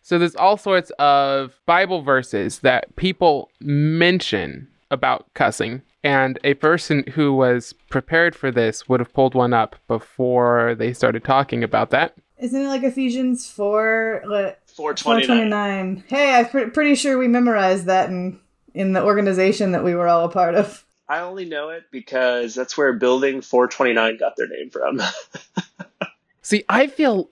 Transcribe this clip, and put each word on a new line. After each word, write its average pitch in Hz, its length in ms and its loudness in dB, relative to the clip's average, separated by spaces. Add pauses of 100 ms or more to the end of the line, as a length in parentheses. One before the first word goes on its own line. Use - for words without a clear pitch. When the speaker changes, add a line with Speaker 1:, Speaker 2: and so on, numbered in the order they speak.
Speaker 1:
So 175 180 0
there's 170 160 0
all 196 220 4
sorts 190 320 -2 (100)
of 139 640 2
Bible 180 360 2
verses 127 580 -2
that 127 380 0
people 170 520 0 (120)
mention 147 1040 0 (240)
about 127 420 -2
cussing. 123 480 -2 (220)
And 131 400 2
a 143 120 2
person 156 580 0
who 147 200 2
was 123 400 0 (160)
prepared 165 460 0
for 131 160 -4
this 117 380 -2
would 127 100 4
have 120 140 -4
pulled 131 220 2
one 123 180 2
up 113 240 0 (100)
before 120 880 0
they 113 160 -4
started 117 320 -2
talking 131 400 0
about 110 280 0
that. 147 220 0 (240)
Speaker 2:
Isn't 247 240 -4
it, 277 60 -4
like, 269 160 -4
Ephesians 254 680 -2
four, 220 760 -2
le-, 202 300 -4 (100)
Speaker 3:
Four 151 280 -8
twenty-nine. 233 340 0
Speaker 2:
four 240 80 4
twenty-nine. 202 720 -2
Hey, 277 260 0
I'm 240 160 4
pre-, 240 220 -2
pretty 294 240 2
sure 269 220 0
we 254 120 0
memorized 208 560 2
that 190 240 2
in, 185 280 -6 (360)
in 190 180 -2
the 190 100 0
organization 196 680 2
that 180 140 -2
we 175 100 0
were 175 140 0
all 170 160 4
a 170 40 -4
part 170 260 0
of. - 280 0 (240)
Speaker 3:
I 151 120 -4
only 180 260 -10
know 151 240 -8
it 165 220 -14
because 123 600 -2
that's 127 220 -8
where 139 160 2
Building 131 480 0
four 123 300 2
twenty-nine 113 480 0
got - 180 -4
their - 140 -6
name - 220 -12
from. 67 300 -4 (680)
<laughs> - 720 -16
Speaker 1:
See, 208 260 -2
I 262 200 4
feel 254 440 0